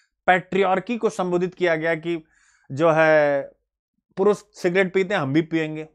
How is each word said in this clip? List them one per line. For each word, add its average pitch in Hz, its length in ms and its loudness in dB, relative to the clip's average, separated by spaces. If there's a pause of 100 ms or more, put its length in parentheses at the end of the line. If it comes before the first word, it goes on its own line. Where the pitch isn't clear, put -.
(260)
पैट्रियार्की 185 720 0
को 214 120 -2
संबोधित 180 440 -4
किया 175 220 0
गया 165 200 -2
कि 165 300 -8 (460)
जो 156 200 2
है, 151 500 4 (760)
पुरुष 196 200 2
सिगरेट 185 560 -2
पीते 190 200 -2
हैं, 185 80 -2
हम 135 120 -4
भी 160 80 2
पिएंगे, 156 540 -6